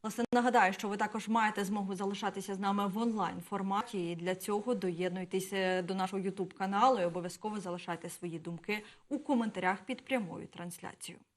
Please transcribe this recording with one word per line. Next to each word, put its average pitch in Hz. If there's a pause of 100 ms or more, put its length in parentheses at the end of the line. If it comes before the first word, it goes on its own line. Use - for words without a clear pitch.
Власне, 220 (100)
нагадаю, 240
що 202
ви 202
також 208
маєте 214
змогу 196
залишатися 196
з 185
нами 202
в 190
онлайн-форматі, 190
і 175
для 175
цього 208
доєднуйтесь, 185
е, 185
до 185
нашого 190
YouTube-каналу 196
і 175
обов'язково 180
залишайте 175
свої 170
думки 170 (260)
у 285
коментарях 208
під -
прямою 165
трансляцією. - (120)